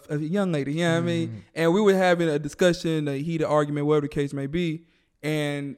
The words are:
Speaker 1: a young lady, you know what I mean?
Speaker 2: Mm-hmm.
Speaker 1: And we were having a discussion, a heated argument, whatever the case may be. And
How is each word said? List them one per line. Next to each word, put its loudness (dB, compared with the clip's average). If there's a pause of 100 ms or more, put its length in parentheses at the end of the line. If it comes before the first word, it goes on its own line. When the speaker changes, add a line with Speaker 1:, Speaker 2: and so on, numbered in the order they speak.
(120)
Speaker 1:
a -2
young -2
lady, -2
you 0
know 2
what 2
I 0
mean? -2
Speaker 2:
Mm-hmm. -10 (180)
Speaker 1:
And 2
we 4
were 6
having 4
a 0
discussion, 0
a -4
heated -4
argument, 0
whatever 2
the -8
case -2
may -6
be. -4 (360)
And -4